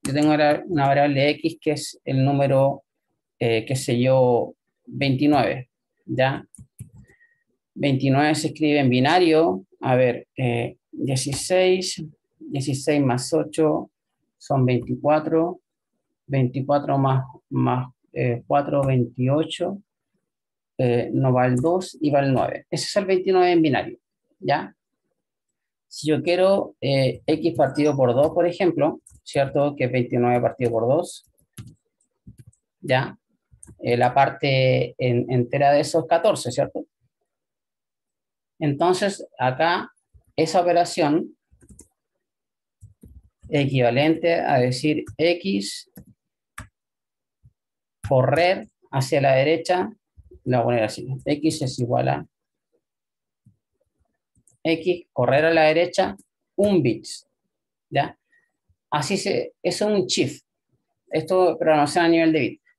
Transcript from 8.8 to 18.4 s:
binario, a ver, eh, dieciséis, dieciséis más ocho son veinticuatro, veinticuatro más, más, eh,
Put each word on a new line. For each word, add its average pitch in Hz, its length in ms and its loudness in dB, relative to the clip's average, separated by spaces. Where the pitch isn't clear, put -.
binario, 165 760 2
a 127 140 0
ver, 127 320 0
eh, 120 400 -4
dieciséis, 185 1120 -2
dieciséis 143 600 -2
más 127 320 -2
ocho - 560 -2
son 131 280 0
veinticuatro, 151 960 0
veinticuatro 139 720 0
más, 131 280 0
más, 127 400 -2
eh, 123 340 -4